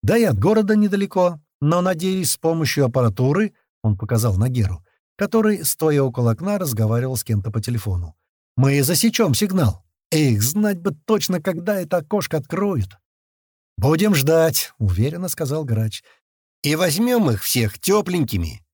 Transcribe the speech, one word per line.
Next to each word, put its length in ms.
Да 140
и 80
от 140
города 380
недалеко. 640
Но, 220
надеюсь, 500
с 40
помощью 500
аппаратуры», 640
он 140
показал 400
на 120
Геру, 360
который, 480
стоя 380
около 300
окна, 260
разговаривал 580
с 80
кем-то 260
по 100
телефону, 560
«мы 260
засечём 520
сигнал. 500
Эх, 320
знать 360
бы 140
точно, 360
когда 400
это 180
окошко 400
откроют». 600
«Будем 380
ждать», 640
уверенно 500
сказал 360
Грач. 380
«И 140
возьмём 540
их 120
всех 360
тёпленькими. 960